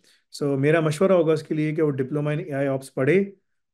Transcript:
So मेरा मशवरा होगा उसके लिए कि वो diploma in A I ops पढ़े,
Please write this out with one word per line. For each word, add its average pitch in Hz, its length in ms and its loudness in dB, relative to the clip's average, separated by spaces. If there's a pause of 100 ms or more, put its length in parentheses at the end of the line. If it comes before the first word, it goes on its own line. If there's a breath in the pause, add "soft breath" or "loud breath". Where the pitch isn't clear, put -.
(340 soft breath)
So 143 240 -4
मेरा 151 240 2
मशवरा 170 340 2
होगा 160 180 2
उसके 156 220 -4
लिए 156 180 -2
कि 160 80 -2
वो 147 100 2
diploma 147 460 -4
in - 120 -8
A 143 40 -8
I 135 240 -2
ops 131 120 -12
पढ़े, 175 480 0 (360)